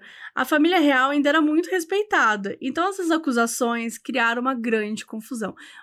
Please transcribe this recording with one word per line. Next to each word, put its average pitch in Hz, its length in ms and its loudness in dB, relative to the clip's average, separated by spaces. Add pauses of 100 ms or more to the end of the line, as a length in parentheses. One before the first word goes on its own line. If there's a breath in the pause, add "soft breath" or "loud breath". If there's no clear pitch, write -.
(340 loud breath)
a 262 100 -2
família 320 340 4
real 269 300 4
ainda 285 220 2
era 320 100 4
muito 302 300 2
respeitada. 330 920 0
Então 294 260 -2
essas 381 240 -2
acusações 233 840 -2
criaram 233 460 -2
uma 262 100 0
grande 220 540 -4
confusão. 220 500 -10 (260 loud breath)